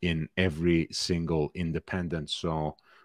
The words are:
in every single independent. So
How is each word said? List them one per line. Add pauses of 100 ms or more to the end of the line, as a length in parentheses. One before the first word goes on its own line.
in
every
single
independent.
So (280)